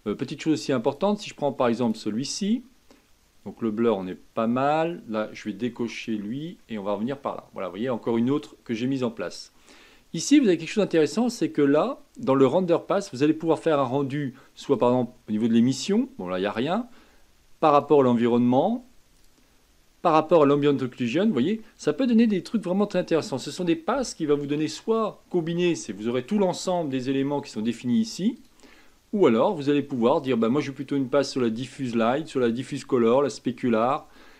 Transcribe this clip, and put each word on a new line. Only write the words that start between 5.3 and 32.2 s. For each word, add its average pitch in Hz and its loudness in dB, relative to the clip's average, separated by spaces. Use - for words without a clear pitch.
je - -18
vais 107 -6
décocher 113 -6
lui 131 -8
et 110 -8
on 98 -10
va 104 -2
revenir 123 -4
par 98 -6
là. - -16
Voilà, 98 -8
vous 90 -8
voyez, 113 -6
encore 117 -2
une 120 2
autre 151 -4
que - -6
j'ai 117 -4
mise 135 -2
en 117 -2
place. - -12
Ici, 269 4
vous 269 4
avez 180 4
quelque 156 -8
chose 202 0
d'intéressant, 151 2
c'est 147 -4
que 151 -2
là, 156 2
dans 135 0
le 135 6
render 165 2
pass, 196 -2
vous 127 0
allez 156 4
pouvoir 160 0
faire 151 0
un 135 2
rendu, 135 -4
soit - -2
par 123 4
exemple 123 0
au 110 -4
niveau 110 0
de 113 2
l'émission, 135 2
bon 90 -8
là, 92 -4
il 90 -2
n'y 98 0
a 101 -2
rien, 165 -4
par 156 4
rapport 143 6
à 135 6
l'environnement, 123 4
par 170 2
rapport 156 6
à - 6
l'ambient 143 2
occlusion, 127 -2
vous 220 2
voyez, 170 0
ça - -2
peut 269 0
donner 233 4
des 185 0
trucs - -4
vraiment 190 0
très 180 -2
intéressants. 156 -2
Ce 143 -10
sont 180 -8
des 165 2
passes 240 -4
qui 165 -6
vont 147 4
vous 143 -4
donner 147 -2
soit 220 -4
combiné, 170 0
c'est, - -10
vous 101 -8
aurez 123 0
tout 208 -2
l'ensemble 175 -2
des 131 -4
éléments 139 -2
qui 139 -16
sont 110 -8
définis 117 0
ici, 170 -2
ou 196 4
alors 139 4
vous 143 -2
allez 143 2
pouvoir 135 2
dire, 131 0
bah, 113 2
moi 139 2
je 135 -4
veux 135 -10
plutôt 139 -6
une 135 -2
passe 139 0
sur 135 -2
la 117 2
diffuse 123 -6
light, 123 0